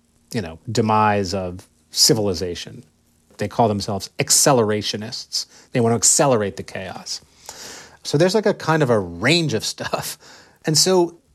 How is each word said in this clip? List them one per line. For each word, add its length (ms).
you 100
know, 160
demise 640
of 320
civilization. 920
They 100
call 180
themselves 440
accelerationists. 1300
They 80
want 120
to 40
accelerate 600
the 60
chaos. 580
So 120
there's, 180
like, 120
a 80
kind 300
of 60
a 100
range 540
of 100
stuff. 520
And 140
so 400